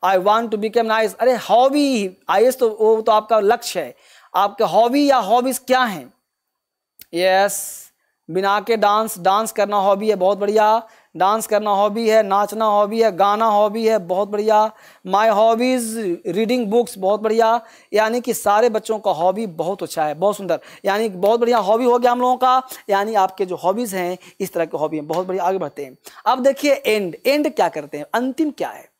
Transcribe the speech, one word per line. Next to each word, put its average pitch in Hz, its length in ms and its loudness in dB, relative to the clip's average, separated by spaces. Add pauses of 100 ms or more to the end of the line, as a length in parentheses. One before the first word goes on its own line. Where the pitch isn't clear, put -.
"I 190 140 2
want 214 320 0
to 220 80 -4
become 220 300 -2
nice," 220 260 0
अरे 247 260 0
हॉबी, 247 760 2 (140)
आईएएस 233 280 4
तो 240 100 2 (120)
वो 220 200 4
तो 220 120 0
आपका 220 280 2
लक्ष्य 208 400 0
है, 127 140 -10 (400)
आपके 202 300 0
हॉबी 240 460 2
या 262 60 4
हॉबीज 240 420 0
क्या 254 240 0
हैं? 175 300 -6 (1000)
यस, 190 460 2 (680)
बिना 196 320 0
के 226 160 -2
डांस, 208 420 0
डांस 196 340 0
करना 208 240 -2
हॉबी 196 320 0
है, 208 80 2
बहुत 190 220 0
बढ़िया। 214 440 2 (340)
डांस 202 300 0
करना 208 240 -2
हॉबी 208 380 0
है, 220 140 4
नाचना 208 420 0
हॉबी 208 380 2
है, 208 140 2
गाना 208 300 2
हॉबी 214 400 2
है, 220 120 2
बहुत 185 300 -4
बढ़िया। 214 440 2 (340)
My 196 220 2
hobby 226 500 2
is 220 380 -6 (200)
reading 220 380 0
books, 233 240 0
बहुत 196 220 -2
बढ़िया। 226 400 2 (320)
यानी 220 280 0
कि 233 140 -4
सारे 214 340 2
बच्चों 220 300 -4
का 208 120 -2
हॉबी 185 360 0
बहुत 170 360 -6
अच्छा 160 220 -6
है, 151 100 -4
बहुत 190 220 -2
सुंदर। 170 240 -4 (240)
यानी 208 260 -2
कि 185 60 -14
बहुत 202 240 2
बढ़िया 240 180 2
हॉबी 220 260 2
हो 247 140 4
गया 240 140 4
हम 247 80 -2
लोगों 254 160 0
का, 254 260 2 (280)
यानी 202 240 0
आपके 190 320 0
जो 180 100 -8
हॉबीज 196 380 -4
हैं, 180 240 -6 (220)
इस 190 120 -8
तरह 165 120 -2
के 160 140 -8
हॉबी 156 180 -4
हैं, 147 100 -8
बहुत 170 200 -4
बढ़िया। 185 180 -6
आगे 190 140 0
बढ़ते 143 260 -8
हैं। 131 140 -20 (280)
अब 247 120 0
देखिए 277 340 2
एंड, 214 440 -2 (100)
एंड 294 280 0
क्या 226 140 0
करते 147 300 -10
हैं, 147 160 -10
अंतिम 262 360 -2
क्या 165 180 -8
है? - 200 -16 (120)